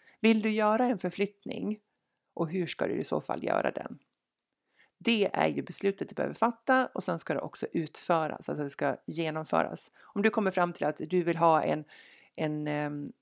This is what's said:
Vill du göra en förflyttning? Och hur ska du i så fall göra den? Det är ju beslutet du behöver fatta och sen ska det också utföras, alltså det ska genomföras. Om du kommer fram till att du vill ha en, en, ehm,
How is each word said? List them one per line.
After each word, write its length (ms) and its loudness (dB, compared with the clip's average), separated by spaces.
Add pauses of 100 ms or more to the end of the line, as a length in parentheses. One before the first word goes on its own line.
(200)
Vill 220 6
du 80 2
göra 360 4
en 120 0
förflyttning? 800 -4 (560)
Och 160 -2
hur 160 -2
ska 200 -2
du 80 -2
i 100 -2
så 160 0
fall 240 -4
göra 260 0
den? 280 -8 (1000)
Det 340 2
är 160 2
ju 140 -2
beslutet 460 -2
du 60 -16
behöver 200 -2
fatta 520 2
och 180 -6
sen 140 -2
ska 160 -4
det 60 -2
också 320 -6
utföras, 760 -2
alltså 160 -4
det 60 -4
ska 260 -2 (100)
genomföras. 840 -2 (220)
Om 80 0
du 80 4
kommer 200 2
fram 220 2
till 140 -2
att 140 -2 (100)
du 120 2
vill 140 0
ha 260 6
en, 220 0 (520)
en, 320 -2
ehm, 540 -4